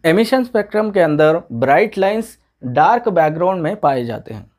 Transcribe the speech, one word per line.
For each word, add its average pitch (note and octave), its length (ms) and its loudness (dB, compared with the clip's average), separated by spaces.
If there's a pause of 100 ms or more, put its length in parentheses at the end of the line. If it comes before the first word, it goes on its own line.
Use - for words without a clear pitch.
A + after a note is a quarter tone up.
एमिशन A3 400 2
स्पेक्ट्रम G#3+ 480 -2
के G3 80 0
अंदर D#3 420 2 (120)
ब्राइट D3 440 2
लाइंस G#3 400 -2 (260)
डार्क D#3+ 460 0
बैकग्राउंड E3+ 520 0
में E3 140 -4
पाए C3+ 300 -2
जाते A2 280 -10
हैं। G#2 260 -16